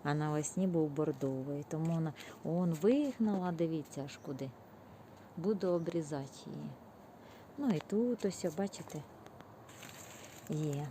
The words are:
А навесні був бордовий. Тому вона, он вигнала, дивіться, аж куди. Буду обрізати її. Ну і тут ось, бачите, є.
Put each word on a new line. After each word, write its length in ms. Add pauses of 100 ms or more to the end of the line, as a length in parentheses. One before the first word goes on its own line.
А 100
навесні 540
був 220
бордовий. 800
Тому 240
вона, 200 (300)
он 300
вигнала, 800
дивіться, 540
аж 120
куди. 320 (880)
Буду 300
обрізати 800
її. 240 (880)
Ну 120
і 180
тут 380
ось, 200 (120)
бачите, 420 (1500)
є. 420